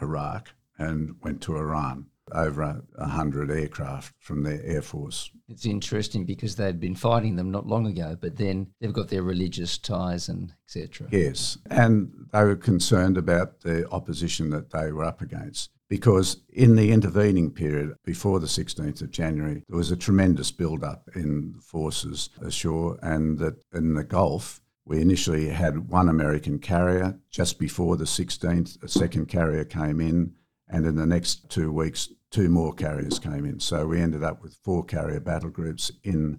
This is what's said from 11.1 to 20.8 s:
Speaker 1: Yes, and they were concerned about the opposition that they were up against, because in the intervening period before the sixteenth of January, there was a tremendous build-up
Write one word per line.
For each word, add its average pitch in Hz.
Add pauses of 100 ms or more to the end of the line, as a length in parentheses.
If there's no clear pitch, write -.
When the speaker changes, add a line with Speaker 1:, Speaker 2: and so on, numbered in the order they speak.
Speaker 1:
Yes, 80 (120)
and 110 (200)
they 107
were 101
concerned 92
about 87
the 82
opposition 82
that 76
they 78
were 78
up -
against, 73 (180)
because 98 (100)
in 117
the 107
intervening 98
period 73 (100)
before 92
the -
sixteenth -
of 73
January, 76
there -
was 85
a 90
tremendous 92
build-up 76